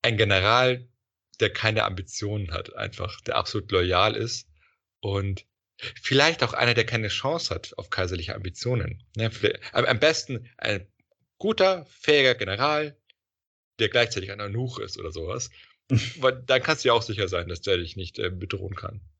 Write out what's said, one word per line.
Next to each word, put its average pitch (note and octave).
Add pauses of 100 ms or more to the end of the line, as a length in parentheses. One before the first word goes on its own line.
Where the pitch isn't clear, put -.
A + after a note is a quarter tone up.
Ein A#2
General, A2 (520)
der G#2+
keine A2
Ambitionen G2+
hat, -
einfach, -
der -
absolut -
loyal F#2
ist A2+ (520)
und G2 (540)
vielleicht D#3+
auch A2+
einer, A#2+
der A2+
keine A2+
Chance D#3
hat -
auf -
kaiserliche F2+
Ambitionen. G2+ (140)
Ne, A2+
vielleicht, -
am, D3
am A2+
besten C#3+ (100)
ein G2+ (520)
guter, F#3+
fähiger C#3
General, C#3+ (840)
der A2
gleichzeitig G#2
ein G2+
Eunuch A#2
ist -
oder D#2+
sowas. F2+ (400)
<laughs> B2+
Weil C3
dann C3
kannst -
du C#3
ja A#2+
auch A#2
sicher G2+
sein, F2
dass E2+
der F#2+
dich E2+
nicht, F#2
äh, F2+
bedrohen F#2+
kann. - (200)